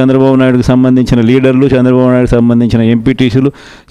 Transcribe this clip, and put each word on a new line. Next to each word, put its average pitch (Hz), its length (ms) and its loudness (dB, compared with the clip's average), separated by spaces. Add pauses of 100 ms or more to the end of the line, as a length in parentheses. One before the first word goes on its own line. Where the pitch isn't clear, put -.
చంద్రబాబు 135 320 2
నాయుడుకు 131 280 0
సంబంధించిన 127 580 0
లీడర్లు, 131 460 0
చంద్రబాబు 127 420 0
నాయుడుకు 123 220 0
సంబంధించిన 120 520 0
ఎంపీటీసీలు, 123 720 -2 (380)